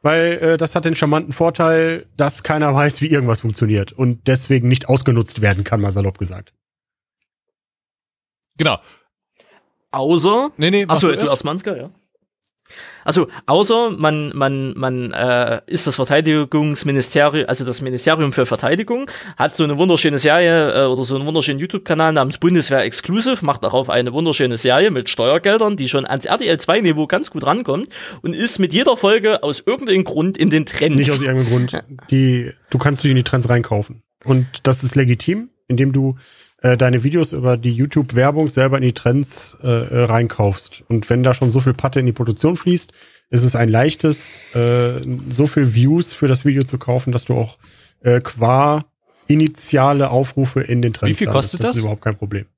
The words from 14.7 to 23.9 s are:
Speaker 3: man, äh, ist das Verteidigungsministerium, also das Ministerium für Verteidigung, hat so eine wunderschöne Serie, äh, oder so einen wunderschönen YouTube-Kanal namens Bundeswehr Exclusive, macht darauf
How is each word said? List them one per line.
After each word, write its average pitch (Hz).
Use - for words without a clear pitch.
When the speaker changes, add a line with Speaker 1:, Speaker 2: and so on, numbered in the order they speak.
Speaker 3:
man, 127
äh, 123
ist -
das 135
Verteidigungsministerium, 147
also 160
das 127
Ministerium 139
für 127
Verteidigung, 220
hat 151
so 160
eine 147
wunderschöne 160
Serie, 160
äh, 135
oder 127
so 131
einen 139
wunderschönen 147
YouTube-Kanal 160
namens 139
Bundeswehr 160
Exclusive, 220
macht 139
darauf 123